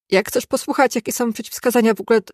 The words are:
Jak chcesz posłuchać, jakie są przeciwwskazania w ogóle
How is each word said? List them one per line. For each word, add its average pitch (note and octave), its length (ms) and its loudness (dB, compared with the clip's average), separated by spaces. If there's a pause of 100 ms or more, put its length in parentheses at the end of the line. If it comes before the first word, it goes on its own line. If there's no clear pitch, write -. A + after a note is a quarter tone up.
(120)
Jak F#3+ 160 2
chcesz - 180 -4
posłuchać, C4+ 500 0
jakie B3 160 -6
są A#3+ 220 -4
przeciwwskazania A3+ 600 0
w - 80 -8
ogóle A3+ 200 2 (120)